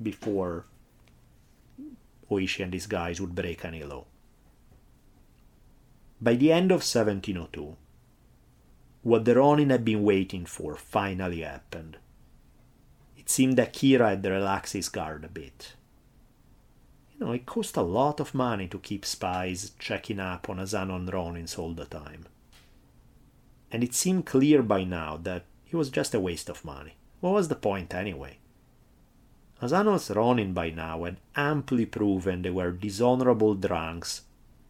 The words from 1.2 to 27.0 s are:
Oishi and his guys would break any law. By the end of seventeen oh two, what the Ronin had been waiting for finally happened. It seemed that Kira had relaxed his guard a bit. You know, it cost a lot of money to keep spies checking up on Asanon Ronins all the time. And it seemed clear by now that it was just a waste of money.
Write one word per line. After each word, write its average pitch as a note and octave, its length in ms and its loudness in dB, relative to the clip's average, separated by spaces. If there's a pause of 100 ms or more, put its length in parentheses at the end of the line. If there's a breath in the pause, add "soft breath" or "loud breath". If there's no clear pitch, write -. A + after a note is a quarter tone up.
Oishi F#2+ 320 -2
and F#2 120 -6
his F2+ 120 -8
guys F2 340 -4
would F2+ 140 -6
break F2 300 -6
any D#2+ 200 -10
law. C#2 200 -14 (2250)
By A#2+ 140 4
the C#3+ 180 6
end F#3 200 6
of E3 100 2
seventeen G#2 560 0
oh D#2+ 140 -10
two, D2+ 240 -12 (1300)
what A2+ 220 4
the A#2+ 120 6
Ronin C#3+ 340 6
had A#2+ 140 4
been G#2+ 180 2
waiting F#2+ 420 2
for D#2 300 -10
finally F#2 680 -4
happened. D#2+ 540 -14 (1200)
It - 140 -10
seemed C3 260 4
that A#2+ 160 4
Kira B2+ 380 6
had G2 160 0
relaxed G2 460 0
his G2 160 -4
guard D#2 360 -8
a D#2+ 40 -14
bit. - 460 -18 (1400)
You C4+ 140 -6
know, A#2 60 -2
it B2 140 -4
cost - 300 -4
a C#3+ 60 2
lot A#2+ 360 2
of C#3+ 160 -4
money A#2+ 340 0
to F2+ 100 -10
keep G2 260 -10
spies F#2 720 -4
checking G2+ 400 -6
up F#2 320 -6
on F#2 80 -6
Asanon F#2+ 500 -4
Ronins E2+ 480 -6
all E2+ 160 -6
the D#2+ 120 -10
time. D#2+ 420 -16 (1400 soft breath)
And A#2+ 140 0
it B2 100 -2
seemed F3+ 300 0
clear C#3 380 6
by G#2 220 2
now D#2+ 340 -6
that F2+ 260 -8 (260)
it E3 60 -4
was D3+ 140 -2
just C#3 240 -4
a A2+ 60 0
waste F2+ 280 -6
of E2 160 -12
money. C#2+ 300 -14 (260)